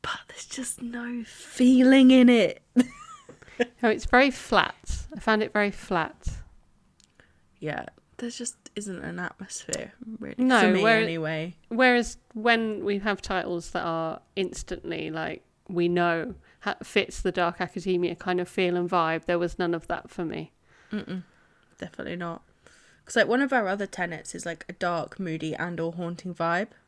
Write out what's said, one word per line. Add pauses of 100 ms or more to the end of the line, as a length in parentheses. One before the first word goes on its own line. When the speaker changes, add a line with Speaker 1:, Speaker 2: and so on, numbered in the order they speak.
Speaker 1:
but
there's
just
no
feeling
in
it. (140)
<laughs> (1000)
Speaker 2:
Oh,
it's
very
flat. (100)
I
found
it
very
flat. (1300)
Speaker 1:
Yeah, (320)
there's
just, (200)
isn't
an
atmosphere, (260)
really,
Speaker 2:
No,
Speaker 1:
for
me
Speaker 2:
where-,
Speaker 1:
anyway. (120)
Speaker 2:
whereas (160)
when
we
have
titles
that
are (160)
instantly,
like, (260)
we
know (260)
ha-,
fits
the
Dark
Academia
kind
of
feel
and
vibe,
there
was
none
of
that
for
me. (400)
Speaker 1:
Mm-mm, (560)
definitely
not. (640)
'Cause,
like,
one
of
our
other
tenets
is,
like,
a
dark,
moody
and
or
haunting
vibe. (200)